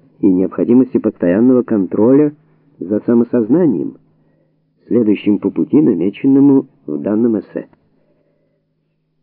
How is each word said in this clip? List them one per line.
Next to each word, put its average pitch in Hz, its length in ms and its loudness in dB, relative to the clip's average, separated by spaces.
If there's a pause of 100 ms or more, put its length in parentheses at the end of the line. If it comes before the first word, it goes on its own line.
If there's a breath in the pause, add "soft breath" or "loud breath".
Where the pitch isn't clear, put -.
(220)
и 98 60 0
необходимости 95 720 0
постоянного 110 640 0
контроля 117 720 0 (460)
за 101 220 -6
самосознанием, 120 960 -2 (920)
следующим 104 500 0
по 98 140 -4
пути, 82 280 -2
намеченному 135 840 0 (220)
в 73 100 -8
данном 107 400 -2
эссе. - 300 -10 (1600)